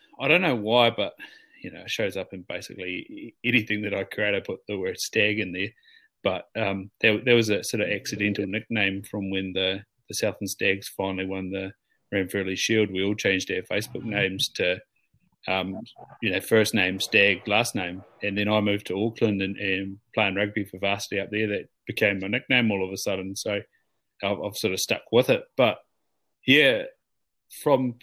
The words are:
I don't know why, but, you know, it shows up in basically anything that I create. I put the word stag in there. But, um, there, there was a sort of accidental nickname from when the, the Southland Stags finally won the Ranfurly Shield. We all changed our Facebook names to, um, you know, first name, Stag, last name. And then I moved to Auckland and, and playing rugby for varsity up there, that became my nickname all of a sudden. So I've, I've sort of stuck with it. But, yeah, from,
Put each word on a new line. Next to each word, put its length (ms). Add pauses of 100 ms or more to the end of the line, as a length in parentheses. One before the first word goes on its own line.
(200)
I 80
don't 140
know 140
why, 340
but, 240 (480)
you 80
know, 120
it 100
shows 260
up 160
in 80
basically 1000
anything 400
that 100
I 120
create. 280
I 60
put 280
the 100
word 200
stag 420
in 120
there. 180 (540)
But, 320
um, 340 (120)
there, 220
there 120
was 140
a 140
sort 180
of 80
accidental 580
nickname 560
from 260
when 240
the, 300 (260)
the 60
Southland 340
Stags 380
finally 400
won 240
the 220 (380)
Ranfurly 460
Shield. 340
We 120
all 100
changed 380
our 100
Facebook 420
names 520
to, 240 (680)
um, 340 (420)
you 80
know, 80
first 340
name, 260
Stag, 480
last 280
name. 280 (200)
And 120
then 140
I 120
moved 260
to 180
Auckland 380
and, 140
and 420 (160)
playing 200
rugby 280
for 160
varsity 400
up 100
there, 200
that 200 (160)
became 340
my 80
nickname 440
all 120
of 80
a 60
sudden. 380
So 240 (640)
I've, 180
I've 140
sort 180
of 60
stuck 320
with 180
it. 140 (120)
But, 220 (720)
yeah, 360 (800)
from, 420